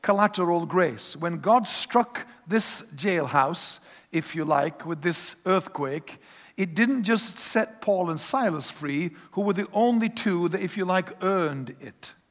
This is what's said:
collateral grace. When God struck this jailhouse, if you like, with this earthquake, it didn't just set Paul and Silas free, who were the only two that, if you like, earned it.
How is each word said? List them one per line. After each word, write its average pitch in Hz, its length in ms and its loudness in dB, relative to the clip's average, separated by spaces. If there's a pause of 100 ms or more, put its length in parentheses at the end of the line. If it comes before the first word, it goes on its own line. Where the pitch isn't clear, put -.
collateral 185 640 2
grace. 147 500 0
When 170 220 -4
God 214 280 4
struck - 600 0 (180)
this - 480 0
jailhouse, 147 880 0 (320)
if 165 240 -4
you 156 100 -2
like, 151 400 0
with 165 160 -6
this - 460 0
earthquake, 156 720 -2 (380)
it 180 180 -2
didn't 240 280 2
just 220 360 0
set - 420 0
Paul 185 280 0
and 156 100 -4
Silas 190 500 0
free, 147 420 -4 (200)
who 196 100 -2
were 202 120 2
the 196 180 -2
only 226 380 2
two 175 400 0
that, 190 120 -2
if 185 140 -6
you 190 100 -2
like, 185 380 -2
earned 160 560 0
it. - 340 -16 (180)